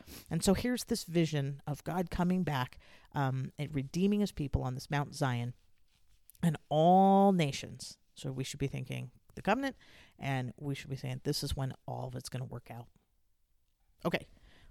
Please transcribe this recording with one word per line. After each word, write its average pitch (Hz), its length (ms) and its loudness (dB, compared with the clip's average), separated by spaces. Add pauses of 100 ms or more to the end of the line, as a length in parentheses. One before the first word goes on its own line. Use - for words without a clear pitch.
(280)
And 165 140 -2
so 190 120 6
here's 247 300 0
this - 200 -2
vision 147 640 0
of 143 160 -4
God 170 260 -2
coming 185 320 2
back, 151 360 -2 (360)
um, 131 460 0
and 147 120 -6
redeeming 175 460 2
his 202 140 0
people 139 320 -2
on 127 100 -4
this - 160 -10
Mount 143 240 -2
Zion 123 400 0 (880)
and 165 140 4 (120)
all 190 600 8
nations. - 680 -2 (200)
So 139 160 -6
we 131 100 -4
should - 160 -8
be 139 80 -2
thinking 127 460 -8 (240)
the - 60 -10
covenant, 262 340 0 (420)
and 131 400 -2
we 143 160 -6
should - 160 -10
be 131 60 -6
saying 127 260 -8
this 151 220 -2
is 139 120 -4
when 131 180 -4 (120)
all 123 220 -8
of 123 80 -10
it's 127 120 -12
gonna 123 160 -8
work 120 280 -12
out. 120 140 -14 (1160)
Okay, 175 220 -2 (440)